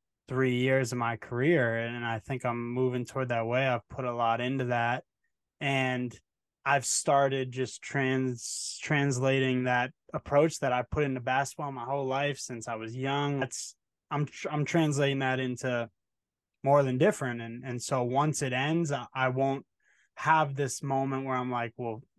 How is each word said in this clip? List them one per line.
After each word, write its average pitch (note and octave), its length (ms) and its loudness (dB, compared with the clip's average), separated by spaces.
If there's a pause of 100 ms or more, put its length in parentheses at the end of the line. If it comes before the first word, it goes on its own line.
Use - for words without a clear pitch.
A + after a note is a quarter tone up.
(280)
three B2+ 280 2
years C3 360 2
of B2+ 60 -4
my A#2 200 -2
career. B2 600 2
And A#2 280 -4
I A2+ 140 -2
think B2+ 260 -6
I'm A#2+ 280 -2
moving B2 320 0
toward C3 240 -4
that A#2 160 0
way. B2+ 220 2
I've A#2+ 220 0
put C3 160 -6
a B2 80 -2
lot A#2 280 2
into B2+ 240 0
that, A#2+ 380 0 (580)
and C3 520 0 (520)
I've C#3 200 4
started C3+ 640 2
just B2 300 -6
trans-, C3 1000 -2
translating C3+ 840 2
that B2 280 0 (220)
approach D#3 460 2
that C3+ 140 0
I B2 100 0
put D3+ 200 -2
into C3+ 160 -2
basketball C3+ 520 -2
my B2 140 -10
whole C#3 200 -2
life C3+ 320 -2
since A#2 300 -10
I A#2 80 -4
was A2+ 200 -8
young. C#3 440 0
That's, - 360 -6 (340)
I'm D3 160 0
tr-, - 240 -8
I'm D3+ 160 -2
translating C#3+ 540 2
that C3 200 0
into B2 500 -2 (760)
More C#3+ 200 6
Than B2+ 140 0
Different. B2+ 440 2
And, A#2 240 -10
and B2 160 -6
so C3 220 0
once C#3 380 2
it C3 120 0
ends, D3+ 380 0
I, B2 220 -2
I C3 160 2
won't C3+ 360 0 (520)
have D3+ 380 4
this C#3 280 -4
moment C3+ 420 0
where C3 100 -2
I'm B2+ 140 -2
like, A#2 280 -2
well, A#2+ 260 -6 (160)